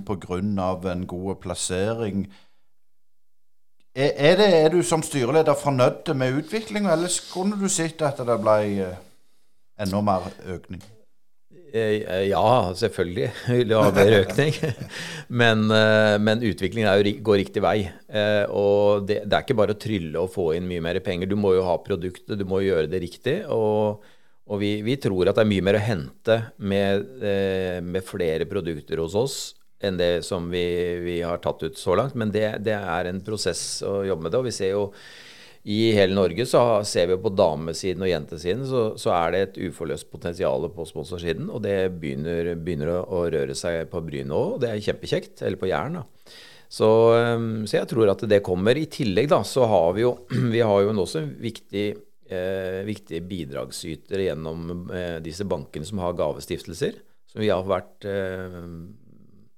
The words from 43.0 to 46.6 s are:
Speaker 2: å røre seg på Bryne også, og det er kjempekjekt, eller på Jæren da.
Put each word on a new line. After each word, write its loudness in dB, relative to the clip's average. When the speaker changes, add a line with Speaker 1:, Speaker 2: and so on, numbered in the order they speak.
Speaker 2:
å -4
røre -2
seg -4
på -6
Bryne -8
også, -2
og -6
det -2
er -6
kjempekjekt, -6
eller -4
på -4
Jæren -2
da. -10